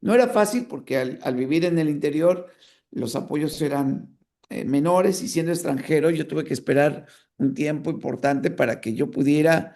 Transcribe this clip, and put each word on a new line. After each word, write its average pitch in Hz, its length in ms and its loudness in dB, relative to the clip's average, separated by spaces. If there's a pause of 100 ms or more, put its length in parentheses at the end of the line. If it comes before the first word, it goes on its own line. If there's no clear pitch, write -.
No - 140 0
era 240 140 6
fácil 233 380 0
porque 135 320 -4
al, 127 240 -4
al 131 140 -2
vivir 139 280 0
en 170 140 2
el 156 100 2
interior, 151 600 0 (420)
los 123 260 -6
apoyos 147 460 -4
eran, 139 540 -2 (320)
eh, - 160 -8
menores 180 580 2
y - 60 -8
siendo 165 240 -2
extranjero, 151 580 0
yo 156 180 -2
tuve 151 160 -4
que 143 100 -4
esperar 143 520 0 (300)
un 135 180 0
tiempo 151 360 -4
importante 139 640 -2
para 117 280 0
que 113 140 -6
yo 143 160 -2
pudiera 151 640 2